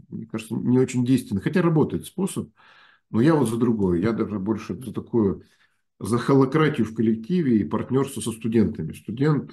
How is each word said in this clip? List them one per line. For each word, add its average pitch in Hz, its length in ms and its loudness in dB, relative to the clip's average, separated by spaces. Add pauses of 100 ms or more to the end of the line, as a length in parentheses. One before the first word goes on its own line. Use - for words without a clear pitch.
мне 113 180 -12
кажется, 113 280 -8
не 127 240 2
очень 127 260 0
действенный. 123 360 0
Хотя 160 200 0
работает 156 440 0
способ, 143 440 -6 (640)
но 110 100 2
я 156 140 6
вот 131 140 2
за 117 80 -2
другое. 101 440 2
Я 113 120 0
даже 104 260 -4
больше 101 360 -4
за 107 180 -10
такую, 110 500 -2 (560)
за 107 180 -2
холократию 135 680 2
в - 80 -12
коллективе 117 640 2
и 95 60 2
партнерство 120 560 -2
со 120 100 -4
студентами. 107 600 -2
Студент 135 600 -2